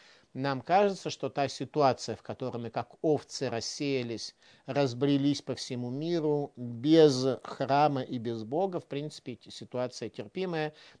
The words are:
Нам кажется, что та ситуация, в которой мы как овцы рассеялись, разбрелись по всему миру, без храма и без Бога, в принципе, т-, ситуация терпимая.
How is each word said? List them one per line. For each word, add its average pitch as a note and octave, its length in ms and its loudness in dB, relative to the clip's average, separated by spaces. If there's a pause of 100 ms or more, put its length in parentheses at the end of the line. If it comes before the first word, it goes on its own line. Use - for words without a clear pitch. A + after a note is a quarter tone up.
(340)
Нам C3+ 260 -2
кажется, G3 480 2
что - 200 -4
та C#3 180 -2
ситуация, B2+ 680 0
в - 60 -14
которой A#2+ 360 -8
мы A#2 120 -8
как - 300 -8
овцы C#3+ 480 0
рассеялись, A#2+ 840 -4 (320)
разбрелись C#3 760 2
по C3 140 -6
всему B2 360 -8
миру, D3+ 680 -2
без B2+ 880 6
храма C#3 580 2
и B2 160 -6
без A2+ 240 -6
Бога, E3 380 -4
в - 60 -14
принципе, C#3 500 -10
т-, - 160 -20
ситуация B2 560 -8
терпимая. D#3 640 -6 (280)